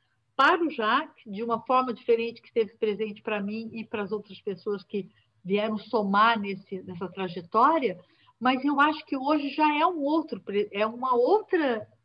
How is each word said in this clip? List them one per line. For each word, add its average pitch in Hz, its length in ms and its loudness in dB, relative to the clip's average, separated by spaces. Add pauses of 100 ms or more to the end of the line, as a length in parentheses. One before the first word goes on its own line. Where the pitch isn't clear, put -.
(360)
para 330 280 4
o 302 80 0
Jacques, 240 560 -2
de 208 160 -8
uma 233 220 -2
forma 254 280 2
diferente 233 480 -2
que - 60 -20
esteve 220 300 -2
presente 214 440 -4
pra 214 200 -4
mim 220 320 -6
e 226 100 -10
pras 202 280 -8
outras 208 300 -8
pessoas 196 420 -6
que 196 260 -8 (340)
vieram 208 340 -2
somar 214 640 2
nesse, 196 440 -8
nessa 180 260 -8
trajetória, 196 880 0 (400)
mas 254 240 0
eu 285 160 2
acho 302 260 2
que 277 120 -4
hoje 277 320 0
já 302 280 2
é 311 80 2
um 349 140 -2
outro 294 400 -2
pre-, 208 320 -2
é 202 160 -2
uma 247 260 -4
outra 294 720 2 (200)